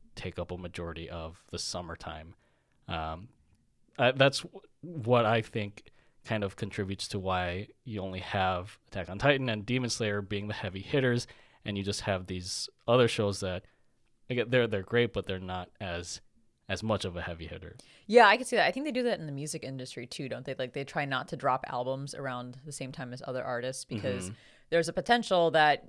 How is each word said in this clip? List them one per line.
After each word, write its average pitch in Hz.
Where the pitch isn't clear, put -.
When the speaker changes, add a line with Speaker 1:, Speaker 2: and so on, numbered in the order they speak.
Speaker 1:
take -
up 87
a 90
majority 85
of 82
the 85
summertime. 82
Um, 82
uh, 127
that's 135
w-, -
what 123
I 113
think 104
kind 110
of 98
contributes 98
to 104
why 92
you 107
only 92
have 92
Attack 90
on 95
Titan 135
and 107
Demon 123
Slayer 104
being 101
the 104
heavy 95
hitters, 123
and 104
you 101
just 98
have 92
these 92
other 120
shows 101
that, 92
again, 120
they're, 120
they're 101
great, 117
but 98
they're 95
not 92
as, 87
as 95
much 110
of 87
a 87
heavy 82
hitter. 82
Speaker 2:
Yeah, 226
I 202
can 247
see -
that. 170
I -
think 277
they 302
do 247
that 233
in 160
the 147
music 147
industry 127
too, 135
don't 123
they? 131
Like, 127
they 139
try 147
not 135
to 156
drop 131
albums 135
around 127
the 156
same 135
time 123
as 131
other 127
artists 127
because 101
Speaker 1:
Mm-hmm. 95
Speaker 2:
there's 165
a 165
potential 190
that 151